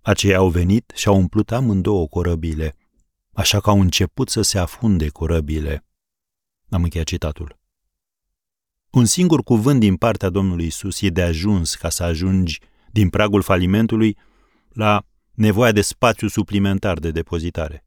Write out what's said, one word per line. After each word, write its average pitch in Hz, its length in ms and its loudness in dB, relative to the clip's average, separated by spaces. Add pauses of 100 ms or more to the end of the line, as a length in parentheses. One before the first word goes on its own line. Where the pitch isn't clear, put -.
Aceia 98 360 2
au 95 120 4
venit 87 460 0
și - 140 -2
au 101 80 6
umplut 98 360 0
amândouă 101 560 0
corăbiile, 80 680 -4 (560)
așa 101 280 0
că 107 100 -2
au 101 100 4
început 95 480 0
să 110 140 -2
se 98 160 0
afunde 87 500 0
corăbiile. 78 760 -4 (840)
Am 92 140 -2
încheiat 82 240 -2
citatul. 78 520 -8 (1300)
Un 123 140 4
singur 160 380 2
cuvânt 123 380 2
din 98 160 4
partea 104 320 -2
Domnului 87 380 -2
Isus 92 340 -8
e 101 80 0
de 87 140 -2
ajuns 87 520 -2
ca - 140 -8
să - 140 -6
ajungi 87 580 -2 (300)
din 101 180 2
pragul 101 340 2
falimentului 107 760 2 (520)
la 104 380 0 (260)
nevoia 110 400 2
de 104 80 4
spațiu 110 480 0
suplimentar 98 680 -2
de 82 120 -4
depozitare. 82 760 -6